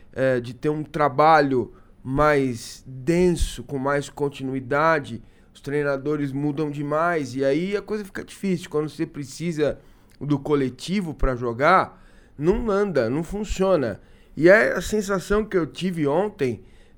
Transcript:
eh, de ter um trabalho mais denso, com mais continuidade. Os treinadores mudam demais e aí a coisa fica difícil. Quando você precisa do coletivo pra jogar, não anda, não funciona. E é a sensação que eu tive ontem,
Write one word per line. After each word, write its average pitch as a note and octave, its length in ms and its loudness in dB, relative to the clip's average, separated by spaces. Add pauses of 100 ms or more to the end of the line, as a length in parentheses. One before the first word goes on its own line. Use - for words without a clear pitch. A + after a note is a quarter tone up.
(120)
eh, C3 260 0
de A#2+ 160 -8
ter D3 140 -4
um D3+ 160 -2
trabalho D3 880 4 (280)
mais C3+ 840 0
denso, D3 800 0
com C#3+ 120 -8
mais C#3 320 -2
continuidade. C3+ 1120 -2 (320)
Os - 100 -20
treinadores C#3+ 680 -2
mudam D3 380 -2
demais D3 640 -2
e C3+ 80 -2
aí D#3+ 320 0
a G3+ 60 0
coisa G#3 240 -6
fica - 180 -12
difícil. - 460 -4
Quando D3+ 220 -2
você D#3+ 160 -6
precisa D3 720 -4 (420)
do D3 180 0
coletivo D3 760 -2
pra C3+ 200 0
jogar, B2 680 2 (320)
não G#3+ 340 0
anda, F#3+ 380 2
não C#3 160 -2
funciona. F#3 720 0 (380)
E D#3 140 6
é A3 220 6
a F#3+ 100 -2
sensação G3+ 640 -2
que G3+ 100 -2
eu E3 100 0
tive E3+ 400 -4
ontem, C#3+ 560 -2 (360)